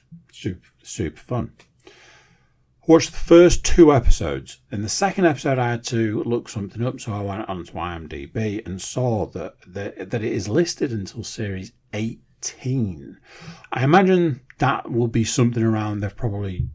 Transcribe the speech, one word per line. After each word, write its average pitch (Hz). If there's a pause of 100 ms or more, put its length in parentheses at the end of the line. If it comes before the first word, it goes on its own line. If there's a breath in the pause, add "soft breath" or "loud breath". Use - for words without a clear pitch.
(300)
super, - (160)
super -
fun. 117 (1300 soft breath)
Watched 160
the -
first 170
two 170
episodes. 78 (120)
In 104
the 107
second 190
episode, 139
I 120
had 120
to 110
look 117
something 107
up, 131
so 113
I 101
went 101
onto 90
I 87
M 80
D 71
B 107
and 92
saw 117
that, - (120)
that, 95
that 117
it 110
is 101
listed 147
until 104
series 98 (200)
eighteen. 107 (540 loud breath)
I 127
imagine 175 (180)
that -
will 117
be 113
something 117
around 107
they've 101
probably 101